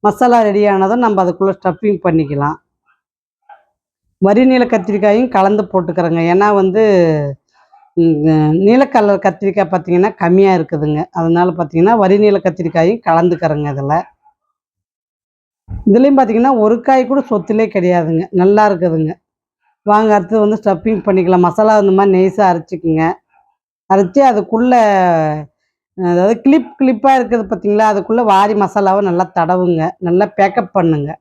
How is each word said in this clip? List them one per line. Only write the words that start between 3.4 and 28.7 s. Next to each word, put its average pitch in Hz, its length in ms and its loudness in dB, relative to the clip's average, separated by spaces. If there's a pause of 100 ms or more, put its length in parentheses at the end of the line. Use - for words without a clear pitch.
வரி 208 240 2
நீல 262 200 2
கத்திரிக்காயும் 214 640 -2
கலந்து 202 340 0
போட்டுக்கிறேங்க. 170 640 -4
ஏன்னா 190 260 2
வந்து, 196 300 0 (1120)
ம், 156 600 2
நீல 220 300 2
கலர் 208 360 0
கத்திரிக்காய் 196 480 -2
பார்த்தீங்கன்னா 180 440 0
கம்மியா 190 400 2
இருக்குதுங்க. 151 460 -4 (100)
அதனால 170 400 0
பார்த்தீங்கன்னா 170 460 0
வரி 196 200 2
நீல 202 220 2
கத்திரிக்காயும் 175 640 -2
கலந்துக்கிறேங்க 165 680 0
இதுல. 139 260 -4 (1900)
இதுலயும் 262 340 2
பார்த்தீங்கன்னா 240 420 0
ஒரு 214 220 2
காய் 262 240 0
கூட 269 160 -2
சொத்துலே 220 460 -2
கிடையாதுங்க. 175 640 -2
நல்லா 202 340 2
இருக்குதுங்க. 165 480 -2 (720)
வாங்க 214 280 2
அடுத்தது 208 280 0
வந்து 214 180 0
ஸ்டஃபிங் 214 420 -2
பண்ணிக்கலாம். 185 440 2
மசாலா 214 320 2
இந்த 196 160 2
மாதிரி 196 200 2
நைஸா 190 340 0
அரைச்சிக்குங்க. 160 560 -2 (840)
அரைச்சு 190 320 0
அதுக்குள்ள, 233 520 0 (1200)
அதாவது 180 440 0
கிளிப் 269 320 2
கிளிப்பா 262 400 0
இருக்குது 233 300 -2
பார்த்தீங்களா, 208 440 -2
அதுக்குள்ள 214 360 -2
வாரி 208 300 2
மசாலாவை 196 480 0